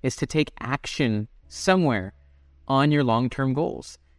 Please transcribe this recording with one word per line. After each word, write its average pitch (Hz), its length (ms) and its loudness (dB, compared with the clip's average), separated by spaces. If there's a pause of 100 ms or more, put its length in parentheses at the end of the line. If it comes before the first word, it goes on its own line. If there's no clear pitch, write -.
is 131 140 -2
to 147 100 -4
take - 340 0
action 117 640 -2 (220)
somewhere 135 640 0 (560)
on 135 220 4
your 147 140 4
long-term 127 500 0
goals, - 440 -6 (200)